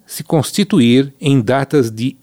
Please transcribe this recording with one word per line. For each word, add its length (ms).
se 180
constituir 960
em 220
datas 500
de 320